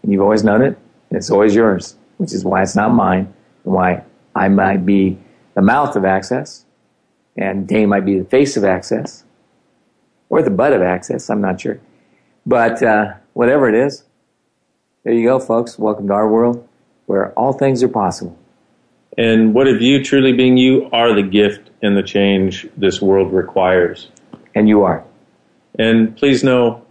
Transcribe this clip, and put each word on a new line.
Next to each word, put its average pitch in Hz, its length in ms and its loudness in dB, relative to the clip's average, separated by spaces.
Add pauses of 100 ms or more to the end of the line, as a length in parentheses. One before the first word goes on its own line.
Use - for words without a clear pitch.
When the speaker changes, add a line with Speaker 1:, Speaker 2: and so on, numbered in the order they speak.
Speaker 1:
And 104 80 -2
you've 98 120 0
always 104 200 2
known 107 180 2
it, 139 160 0 (320)
and - 80 -6
it's - 140 -6
always 104 240 4
yours, 104 400 0 (220)
which - 160 -6
is 92 100 -4
why 92 200 0
it's 95 120 -6
not 107 140 0
mine 95 440 0 (300)
and 95 100 -4
why 90 300 0 (320)
I 92 140 0
might 95 360 0
be 95 340 0 (340)
the 101 80 -2
mouth 135 340 0
of 101 80 -2
Access 95 640 -4 (720)
and 98 280 -6
Dane 107 220 0
might 101 160 0
be 95 160 0
the 92 60 -6
face 139 320 0
of 101 80 0
Access 98 580 -4 (1040)
or 156 140 0
the 135 80 -2
butt 117 240 0
of 98 80 0
Access. 90 480 -4
I'm 104 100 -2
not 92 220 -4
sure. - 180 -8 (680)
But, 117 380 0
uh, 107 300 0 (180)
whatever 127 380 2
it 107 60 0 (120)
is, - 160 -10 (1000)
there 113 80 -2
you 117 120 0
go, 127 140 2
folks. 117 400 -4
Welcome 104 300 -4
to 98 40 0
our 107 140 0
world 120 400 0 (380)
where 98 300 -4
all 131 180 -2
things 135 300 0
are 123 40 2
possible. 90 500 -4 (800)
Speaker 2:
And 113 360 2
what 135 160 4
if 113 120 0
you 135 220 2
truly 135 300 2
being 127 240 4
you 131 340 2
are 117 240 2
the 101 80 0
gift 101 460 -2 (120)
and 101 140 0
the 98 80 0
change 98 720 -2
this 95 260 -2
world 95 300 2
requires? 92 760 -2 (440)
Speaker 1:
And 107 140 2
you 104 160 4
are. 85 220 -2 (760)
Speaker 2:
And 113 380 0
please 135 260 0
know 123 480 0